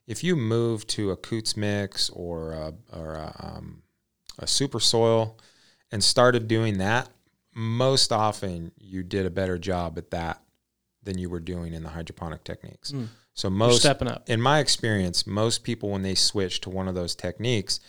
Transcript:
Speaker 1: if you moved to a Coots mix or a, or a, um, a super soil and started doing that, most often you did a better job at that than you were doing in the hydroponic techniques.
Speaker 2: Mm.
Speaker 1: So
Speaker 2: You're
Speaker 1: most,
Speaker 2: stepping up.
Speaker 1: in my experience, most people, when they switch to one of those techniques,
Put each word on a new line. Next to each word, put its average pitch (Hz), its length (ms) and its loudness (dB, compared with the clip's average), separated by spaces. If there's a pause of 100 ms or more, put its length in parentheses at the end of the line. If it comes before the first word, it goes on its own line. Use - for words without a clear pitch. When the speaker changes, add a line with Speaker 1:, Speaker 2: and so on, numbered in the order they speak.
Speaker 1:
if 117 160 -8
you 180 100 2
moved 117 540 0
to 101 240 -2
a 90 40 -4
Coots - 400 -4
mix 101 540 -2
or 82 420 -8
a, 78 200 -6 (200)
or 80 220 -10
a, 80 240 -10
um, 80 440 -14 (580)
a 110 80 -8
super 135 320 0
soil 113 580 4 (540)
and 104 100 -2
started 123 460 6
doing 110 300 2
that, 107 300 0 (460)
most 117 560 2
often 101 640 -2
you 92 280 -8
did 95 200 0
a 90 60 0
better 92 280 0
job 87 400 -2
at 85 120 -12
that 82 320 -6 (640)
than 98 120 -4
you 90 140 -4
were 87 100 -6
doing 85 340 -6
in 80 100 -8
the 80 60 -10
hydroponic 80 520 -10
techniques. - 480 -14
Speaker 2:
Mm. 131 160 -6 (280)
Speaker 1:
So - 140 -2
Speaker 2:
You're 95 80 0
Speaker 1:
most, 117 240 6
Speaker 2:
stepping 135 280 4
up. - 200 -8
Speaker 1:
in 117 120 2
my 139 180 6
experience, 104 720 2
most 110 340 0
people, 110 280 -4
when 98 120 -2
they 95 140 -2
switch 92 460 0
to 95 80 -10
one 92 180 -4
of 90 80 -2
those 87 180 -4
techniques, 104 640 -2 (100)